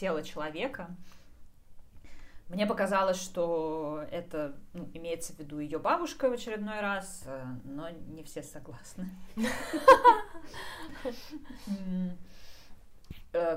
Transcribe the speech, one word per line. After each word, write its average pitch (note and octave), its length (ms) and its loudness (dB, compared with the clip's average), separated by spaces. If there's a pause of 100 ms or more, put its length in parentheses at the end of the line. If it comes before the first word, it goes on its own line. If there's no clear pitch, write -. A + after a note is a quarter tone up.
тела D#3+ 220 0
человека. E3+ 640 -4 (1600)
Мне F#3+ 180 2
показалось, F#3+ 500 4
что D#3+ 920 0
это, D#3+ 420 -4 (220)
ну, F3+ 180 -8
имеется E3 400 -4
в - 60 -14
виду D3 220 -8
ее D3+ 180 -2
бабушка C#4 500 2
в B3 40 2
очередной G#3+ 480 -4
раз, G3 460 -2
э, C3 180 -6 (200)
но D3 260 -6
не D#3 340 -10
все - 180 -8
согласны. - 680 -10 (280)
<laughs> - 1800 6 (540)
М, F#3 420 0 (1200)
э, E3+ 240 4